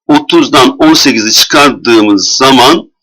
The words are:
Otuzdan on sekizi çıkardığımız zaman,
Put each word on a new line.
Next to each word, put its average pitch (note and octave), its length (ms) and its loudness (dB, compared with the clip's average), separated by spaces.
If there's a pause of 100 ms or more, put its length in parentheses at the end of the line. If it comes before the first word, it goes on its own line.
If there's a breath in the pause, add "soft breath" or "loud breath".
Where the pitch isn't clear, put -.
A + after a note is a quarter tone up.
Otuzdan C#3+ 680 0
on D#3 160 2
sekizi A2+ 380 -2
çıkardığımız A2+ 1040 0
zaman, D3+ 540 0 (120)